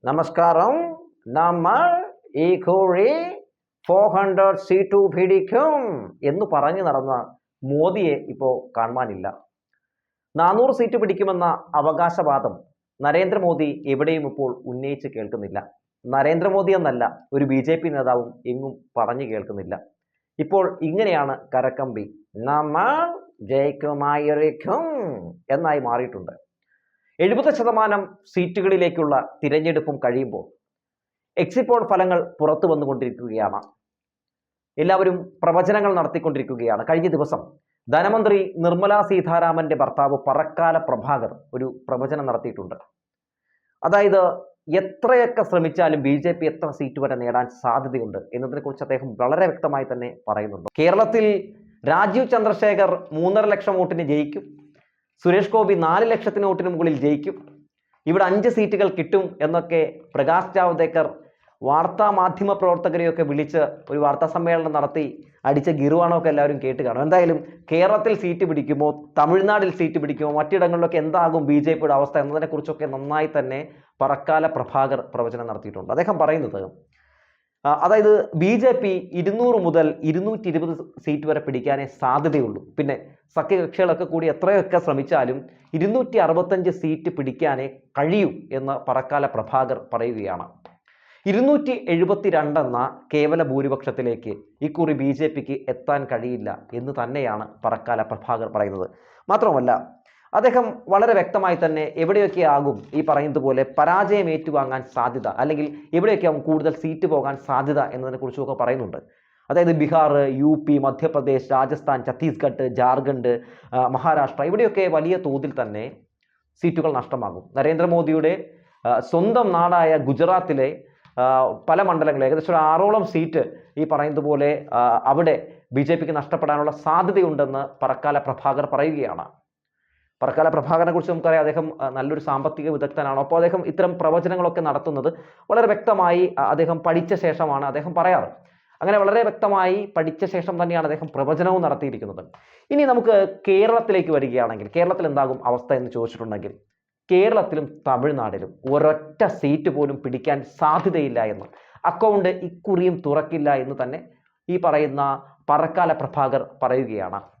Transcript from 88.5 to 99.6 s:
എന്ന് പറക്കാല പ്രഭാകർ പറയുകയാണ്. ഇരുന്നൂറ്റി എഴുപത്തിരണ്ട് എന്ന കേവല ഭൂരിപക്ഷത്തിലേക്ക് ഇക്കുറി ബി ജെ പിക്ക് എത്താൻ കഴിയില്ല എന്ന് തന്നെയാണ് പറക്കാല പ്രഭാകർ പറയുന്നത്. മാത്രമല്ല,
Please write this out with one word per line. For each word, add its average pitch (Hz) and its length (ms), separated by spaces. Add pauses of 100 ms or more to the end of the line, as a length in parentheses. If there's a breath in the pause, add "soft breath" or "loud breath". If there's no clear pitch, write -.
എന്ന് 135 380
പറക്കാല 135 360
പ്രഭാകർ 127 640
പറയുകയാണ്. 107 560 (800 soft breath)
ഇരുന്നൂറ്റി 254 640
എഴുപത്തിരണ്ട് 165 720
എന്ന 127 400 (140)
കേവല 151 280
ഭൂരിപക്ഷത്തിലേക്ക് 131 920 (240)
ഇക്കുറി 151 320
ബി 139 200
ജെ 156 160
പിക്ക് 156 240
എത്താൻ 139 600
കഴിയില്ല 113 460 (160)
എന്ന് 127 180 (100)
തന്നെയാണ് 117 460 (160)
പറക്കാല 113 380
പ്രഭാകർ 113 460
പറയുന്നത്. 101 420 (380 soft breath)
മാത്രമല്ല, 147 640 (440 soft breath)